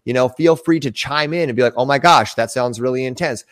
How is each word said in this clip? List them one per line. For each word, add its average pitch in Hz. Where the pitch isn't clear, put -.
you 120
know, 127
feel 165
free 160
to 135
chime 147
in 165
and 113
be 123
like, 120
"Oh 127
my 139
gosh, 143
that 113
sounds 123
really 127
intense. 131